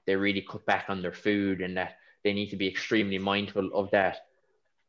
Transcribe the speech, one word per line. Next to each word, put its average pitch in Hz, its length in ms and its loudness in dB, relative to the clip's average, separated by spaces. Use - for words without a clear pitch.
they 95 120 2
really 98 240 2
cut - 240 -10
back 98 240 0
on 95 120 -2
their 87 120 -4
food 98 480 0
and 92 160 -4
that 90 180 -6
they 101 80 2
need 101 160 -2
to 104 80 -8
be 95 100 0
extremely 98 500 0
mindful 98 560 0
of 95 180 0
that. 98 360 2